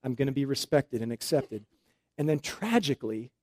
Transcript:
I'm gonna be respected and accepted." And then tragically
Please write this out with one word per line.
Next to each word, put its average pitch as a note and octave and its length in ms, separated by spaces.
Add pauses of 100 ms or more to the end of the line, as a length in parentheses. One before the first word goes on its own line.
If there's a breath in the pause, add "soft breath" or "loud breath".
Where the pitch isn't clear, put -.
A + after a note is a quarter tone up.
I'm B2+ 120
gonna C3+ 160
be C#3 140
respected C3+ 560
and A2+ 100
accepted." A#2 540 (520)
And D3+ 100
then D#3 120
tragically C#3 920 (120)